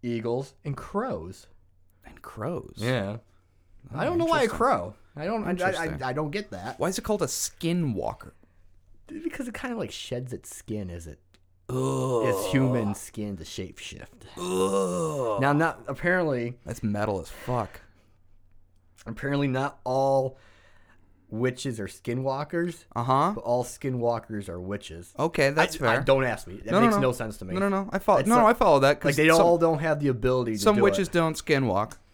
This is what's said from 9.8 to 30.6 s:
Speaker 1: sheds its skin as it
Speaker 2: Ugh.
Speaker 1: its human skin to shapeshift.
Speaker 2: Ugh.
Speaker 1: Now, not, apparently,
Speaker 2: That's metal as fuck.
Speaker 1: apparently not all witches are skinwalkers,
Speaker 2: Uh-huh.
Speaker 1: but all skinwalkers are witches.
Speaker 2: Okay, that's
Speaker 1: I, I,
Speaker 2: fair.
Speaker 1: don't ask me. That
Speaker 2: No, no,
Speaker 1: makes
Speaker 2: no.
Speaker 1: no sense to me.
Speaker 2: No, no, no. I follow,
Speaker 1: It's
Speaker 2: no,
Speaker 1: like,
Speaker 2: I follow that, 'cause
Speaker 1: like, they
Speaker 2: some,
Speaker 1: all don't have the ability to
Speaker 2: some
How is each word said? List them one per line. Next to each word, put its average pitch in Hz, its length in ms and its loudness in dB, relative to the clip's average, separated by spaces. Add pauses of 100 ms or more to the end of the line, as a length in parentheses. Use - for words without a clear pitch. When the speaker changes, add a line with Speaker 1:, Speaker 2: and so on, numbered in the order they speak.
Speaker 1:
sheds 127 420 -8
its - 220 -12
skin 104 340 -8
as 85 180 -12
it 71 120 -16 (500)
Speaker 2:
Ugh. 131 580 0
Speaker 1:
its 101 240 0
human 123 440 2
skin 104 420 -8
to 98 60 -12
shapeshift. - 640 -12 (300)
Speaker 2:
Ugh. 98 1040 0
Speaker 1:
Now, 139 120 4
not, 156 340 0
apparently, 139 680 0 (100)
Speaker 2:
That's 113 180 -10
metal 104 380 -2
as 80 80 -14
fuck. - 520 -6 (1200)
Speaker 1:
apparently 139 420 -2
not 131 360 -2
all 135 540 2 (920)
witches 123 500 -4
are 98 80 -6
skinwalkers, 139 960 -4 (100)
Speaker 2:
Uh-huh. 135 400 2
Speaker 1:
but - 60 -10
all 123 220 0
skinwalkers 117 840 -4
are 87 100 -8
witches. 90 600 -10
Speaker 2:
Okay, 147 320 2
that's 156 300 0
Speaker 1:
I, 135 100 0
I, - 40 4
Speaker 2:
fair. 135 80 0
Speaker 1:
don't 135 200 4
ask 117 240 -2
me. 92 80 -12 (100)
That 107 60 -4
Speaker 2:
No, 190 80 4
no, 233 80 6
Speaker 1:
makes 214 80 4
Speaker 2:
no. 202 60 2
Speaker 1:
no 127 100 2
sense 113 260 -6
to - 80 -12
me. 90 80 -8
Speaker 2:
No, 185 60 -2
no, 202 100 2
no. 196 220 -2
I 190 80 -2
follow, 190 200 4
Speaker 1:
It's 175 100 0
Speaker 2:
no, 233 80 6
Speaker 1:
like, 208 180 8
Speaker 2:
I - 20 -14
follow 165 220 6
that, 139 200 6
'cause 156 100 0
Speaker 1:
like, 139 60 2
they 156 140 6
Speaker 2:
some, 165 120 10
Speaker 1:
all 170 180 6
don't 165 200 4
have 151 200 0
the 143 80 0
ability 127 460 2
to 107 60 -2
Speaker 2:
some 208 180 6